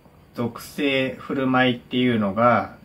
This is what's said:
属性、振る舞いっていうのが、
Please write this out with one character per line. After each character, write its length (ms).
属 280
性、 560
振 160
る 120
舞 260
い 40
っ 40
て 160
い 200
う 20
の 160
が、 500